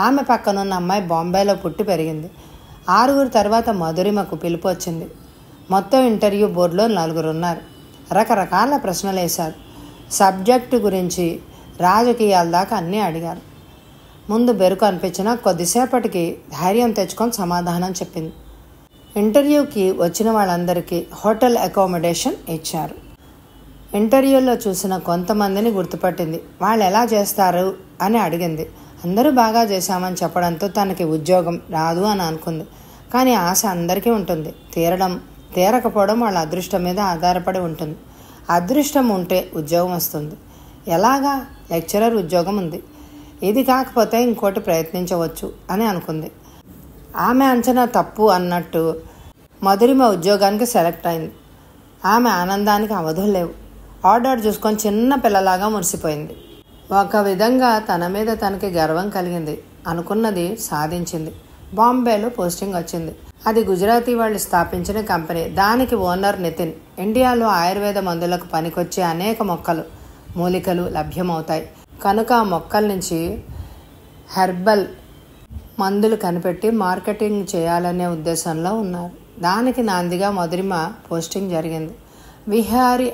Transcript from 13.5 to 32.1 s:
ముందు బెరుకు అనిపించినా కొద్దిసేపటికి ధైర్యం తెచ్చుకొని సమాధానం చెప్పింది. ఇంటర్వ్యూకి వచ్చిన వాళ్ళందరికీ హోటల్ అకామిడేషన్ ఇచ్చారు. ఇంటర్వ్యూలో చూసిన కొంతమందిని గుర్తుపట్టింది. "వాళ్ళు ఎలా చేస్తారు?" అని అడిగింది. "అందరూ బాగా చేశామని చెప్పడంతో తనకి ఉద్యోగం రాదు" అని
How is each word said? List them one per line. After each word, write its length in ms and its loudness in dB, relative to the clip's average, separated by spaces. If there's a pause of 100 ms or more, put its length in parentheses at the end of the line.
ముందు 220 4
బెరుకు 340 2
అనిపించినా 480 -2
కొద్దిసేపటికి 1040 0 (240)
ధైర్యం 280 2
తెచ్చుకొని 420 -2
సమాధానం 580 -2
చెప్పింది. 420 -8 (840)
ఇంటర్వ్యూకి 760 2
వచ్చిన 400 0
వాళ్ళందరికీ 840 0
హోటల్ 420 2
అకామిడేషన్ 800 0 (140)
ఇచ్చారు. 460 -8 (1000)
ఇంటర్వ్యూలో 580 4
చూసిన 420 -2
కొంతమందిని 760 0
గుర్తుపట్టింది. 720 -4 (200)
"వాళ్ళు 220 2
ఎలా 200 2
చేస్తారు?" 680 0 (280)
అని 160 2
అడిగింది. 500 -2 (360)
"అందరూ 260 2
బాగా 320 4
చేశామని 600 -2
చెప్పడంతో 460 -2
తనకి 360 -2
ఉద్యోగం 560 2 (100)
రాదు" 300 0
అని 220 0